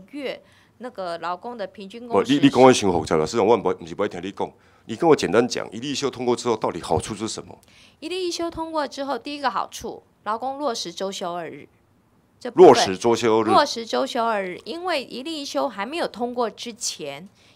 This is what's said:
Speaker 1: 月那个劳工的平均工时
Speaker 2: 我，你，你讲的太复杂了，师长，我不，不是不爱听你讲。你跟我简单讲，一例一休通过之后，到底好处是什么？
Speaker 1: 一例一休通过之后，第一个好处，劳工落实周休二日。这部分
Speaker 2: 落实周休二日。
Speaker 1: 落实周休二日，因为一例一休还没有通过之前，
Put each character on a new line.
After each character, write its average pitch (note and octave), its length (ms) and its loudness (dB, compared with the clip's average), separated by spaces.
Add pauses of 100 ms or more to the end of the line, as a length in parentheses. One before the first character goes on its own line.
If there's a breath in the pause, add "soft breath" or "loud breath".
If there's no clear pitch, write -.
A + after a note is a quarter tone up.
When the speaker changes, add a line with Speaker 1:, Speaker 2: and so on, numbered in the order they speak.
(120)
Speaker 1:
月 C4+ 280 -10 (380 soft breath)
那 B3 120 -16
个 F3+ 280 -10
劳 E3+ 180 -6
工 A#3+ 220 -14
的 F#3+ 80 -8
平 G3 200 -16
均 A#3 220 -18
工 G3 160 2
时 - 80 0
Speaker 2:
我， C#3+ 60 2
你， C#3 80 4
你 - 20 8
讲 B2+ 140 6
的 B2+ 100 10
太 - 80 2
复 F2 240 0
杂 E2+ 120 0
了， D#2 100 2
师 A2+ 100 -6
长， G2+ 100 4
我 A2+ 120 4
不， F2+ 160 -2
不 F2 120 -14
是 E2 80 -12
不 F#2+ 80 -4
爱 G#2+ 60 -2
听 F#2 140 -10
你 G2 100 -10
讲。 F2 180 -6 (360 soft breath)
你 A2+ 100 -10
跟 E3+ 120 2
我 D3+ 60 10
简 F2 160 0
单 A#2 160 4
讲， A#1 240 -8
一 G#2 80 -14
例 C#3 140 -8
一 - 20 -6
休 B2+ 160 -4
通 B2 140 -10
过 A#2+ 100 4
之 A#2+ 140 -4
后， A2+ 80 0
到 A#2 160 -4
底 E2 80 -8
好 - 180 -2
处 - 160 -6
是 G#2+ 140 -6
什 - 160 -10
么？ - 120 -20 (440 soft breath)
Speaker 1:
一 D#4 80 -12
例 F4+ 180 -6
一 E4+ 60 -4
休 E4+ 180 -6
通 D#4+ 220 -10
过 D#4 160 -4
之 C4+ 160 -10
后， C4+ 120 -6
第 D4 200 -12
一 - 20 -14
个 C4+ 100 -2
好 G#3 200 -4
处， - 340 -14 (220)
劳 G#3+ 120 -4
工 C4+ 220 -8
落 C#4+ 160 -2
实 F#3 160 -8
周 F#3+ 220 -8
休 F#3 200 -8
二 E3+ 160 -8
日。 C#3 200 -18 (720)
这 B2 100 -10
部 C3+ 120 8
分 F3+ 40 12
Speaker 2:
落 C3+ 80 12
实 F#2+ 220 2
周 A#2 180 4
休 A2+ 240 2
二 A2 60 2
日。 - 60 2
Speaker 1:
落 D4+ 140 6
实 A3+ 220 -6
周 B3 180 -2
休 B3 200 -4
二 G#3+ 180 -2
日， F3+ 220 -10
因 E4+ 200 -12
为 D#4+ 200 -4
一 A#3 180 -12
例 D#4 200 -10
一 - 20 -10
休 C#4 240 -4
还 G3+ 180 -8
没 D#4 120 -8
有 C#4 100 -4
通 A#3+ 260 -8
过 A#3+ 160 -2
之 - 220 -14
前， D#3+ 560 -10 (280 soft breath)